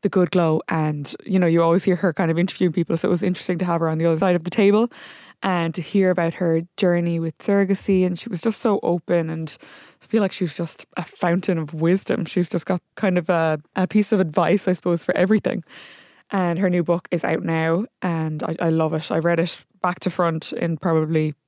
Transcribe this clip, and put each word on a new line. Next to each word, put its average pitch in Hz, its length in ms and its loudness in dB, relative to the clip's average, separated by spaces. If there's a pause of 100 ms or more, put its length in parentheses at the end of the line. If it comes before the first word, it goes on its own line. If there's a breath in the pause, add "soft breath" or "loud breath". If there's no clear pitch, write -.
The 208 100 0
Good 180 220 2
Glow, 165 360 2
and, 151 460 -2 (100)
you 190 140 0
know, 180 80 4
you 165 160 4
always 165 220 4
hear 180 120 2
her 170 160 0
kind 165 180 0
of 160 80 0
interviewing 180 360 0
people, 170 240 0
so - 100 -2
it - 20 2
was 175 120 0
interesting 180 360 -2
to 185 60 -2
have 170 160 0
her 165 80 0
on 160 80 -2
the 160 80 -2
other 165 140 2
side 180 180 2
of 165 80 -2
the 175 60 -4
table 208 400 4 (520 loud breath)
and 170 320 0
to 185 60 -8
hear 190 300 2
about 170 240 0
her 165 260 0 (160)
journey 175 420 2
with 160 200 -4
surrogacy. 196 680 2
And 180 140 -2
she - 100 -12
was 190 140 -6
just 226 180 -2
so 208 220 0
open, 170 480 0
and 160 260 -8 (460 loud breath)
I - 40 -20
feel 220 140 0
like 190 120 0
she - 120 -4
was 160 100 -6
just - 300 -8 (140)
a 175 60 -6
fountain 175 520 0
of 156 160 -6
wisdom. 165 540 0
She's 175 240 -2
just - 160 -4
got 180 160 -2 (140)
kind 185 200 0
of 170 140 -2
a, 160 280 2 (180)
a 190 100 0
piece 208 260 0
of 202 80 2
advice, 170 480 2
I 180 60 2
suppose, 175 300 -2
for - 120 -2
everything. 185 480 2 (680 loud breath)
And 175 280 0
her 196 100 2
new 175 140 2
book 170 280 -2
is 170 140 -2
out - 180 0
now, 165 440 0 (160)
and 160 400 -2
I, 165 180 -4
I 165 100 0
love 160 220 0
it. 160 180 -4
I 175 80 0
read 165 220 0
it 165 160 -4 (240)
back 180 200 -2
to 180 100 -2
front 165 420 -2
in 170 240 -4
probably 156 580 0 (140)